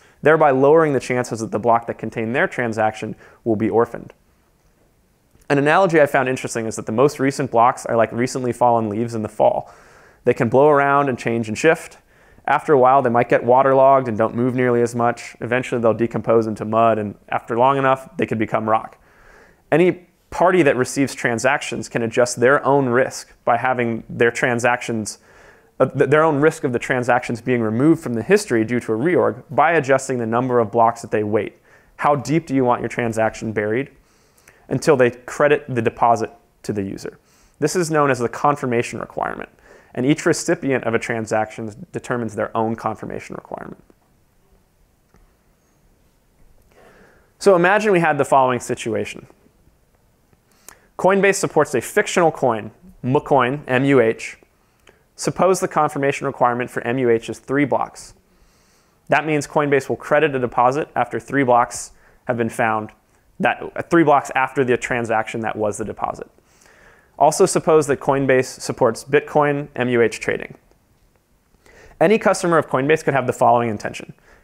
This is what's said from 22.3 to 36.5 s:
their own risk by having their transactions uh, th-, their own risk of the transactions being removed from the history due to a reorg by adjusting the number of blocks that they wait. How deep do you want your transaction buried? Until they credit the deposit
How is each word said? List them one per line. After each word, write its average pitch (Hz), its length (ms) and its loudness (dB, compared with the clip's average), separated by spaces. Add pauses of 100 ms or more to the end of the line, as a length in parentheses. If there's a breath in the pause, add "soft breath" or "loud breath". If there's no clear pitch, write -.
their 131 260 4
own 139 220 2
risk - 460 -2 (120)
by 120 100 2
having 117 540 -2
their 117 220 2
transactions 120 880 -2 (600 soft breath)
uh, 131 60 4
th-, 131 240 0
their 151 140 4
own 147 180 2
risk 156 220 2
of 127 100 -2
the 117 60 -2
transactions 123 640 -2
being 123 200 0
removed 127 400 2
from 123 120 -6
the 110 100 -4
history 156 400 0
due 117 160 -2
to 113 140 -4
a 110 40 -2
reorg 123 540 0
by 151 220 2
adjusting 135 440 0
the 117 80 -4
number 123 340 0
of 110 120 0
blocks 117 300 2
that 110 100 -12
they 107 120 0
wait. 104 340 -4 (400 soft breath)
How 147 180 2
deep 143 300 -2
do 135 100 -4
you 131 100 2
want 120 160 0
your 113 80 -4
transaction 110 640 -4
buried? 110 380 -4 (800 soft breath)
Until 139 280 2
they 120 140 4
credit - 560 -2
the 123 140 -4
deposit 117 500 0 (320)